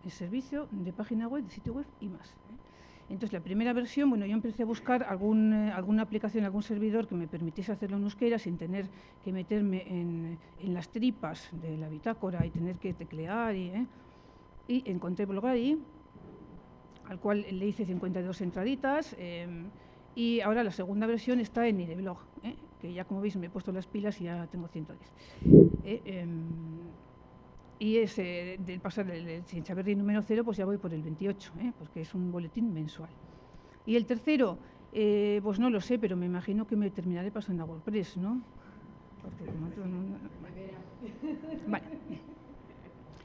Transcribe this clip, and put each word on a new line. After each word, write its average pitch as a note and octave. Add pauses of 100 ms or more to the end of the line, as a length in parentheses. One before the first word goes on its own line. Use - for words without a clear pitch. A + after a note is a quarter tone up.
El F3+
servicio C4
de F#3
página A3+
web, C4
de F3+
sitio -
web C#4+ (140)
y G#3
más, -
¿eh? - (520)
Entonces, G#3
la F3+
primera G#3+
versión, B3+
bueno, G#3+
yo G#2
empecé A3+
a A3
buscar A#3
algún, G#3+
eh, G#3+
alguna G3
aplicación, G#3+
algún G3
servidor A3
que F#3+
me E3+
permitiese E3+
hacerlo G3
en G3+
euskera A3+
sin F3
tener F#3+ (360)
que F#3
meterme F#3+
en, E3+ (220)
en F#3
las F3
tripas A3 (120)
de D#3+
la D#3
bitácora F3
y E3
tener F3
que F#3
teclear F3+
y, F3+
¿eh? A3 (840)
Y B3
encontré F3+
Blogari, B3 (1300)
al F#3
cual G#3
le F#3+
hice G#3
cincuenta F#3
y -
dos F3+
entraditas, C4
em, F3 (500)
y A#3
ahora G#3+
la G#3
segunda G3+
versión A#3+
está A#3
en G#3
Ireblog, F3+ (260)
¿eh? A#3 (260)
Que F3
ya, F3+
como G3
veis, G3+
me E3+
he -
puesto F#3+
las F#3
pilas G#3
y F3
ya E3+
tengo E3+
ciento -
diez. - (720)
Eh, G#3
em, E3+ (1400)
Y G#3+
ese, F#3
del F3+
pasar G3
del, E3+
del E3+
Chinchaberri F#3
número G3+
cero, A3
pues G#3+
ya F#3+
voy G3+
por F#3+
el D#3
veintiocho, F#3+
¿eh? A#3
Porque D#3+
es -
un F3+
boletín F3
mensual. D#3 (800)
Y A3+
el A#3
tercero, B3+ (340)
eh, G#3
pues G3+
no B3
lo G#3
sé, B3
pero G3
me F3+
imagino G3
que A3
me G#3
terminaré F3+
pasando F#3
a D#3+
WordPress, F3
¿no? A3+ (800)
Porque -
como D#3+
todo, F#3+
no, F3+
no, G3
no, D4 (140)
vale. F#3+ (920)
Vale. G#3 (1400)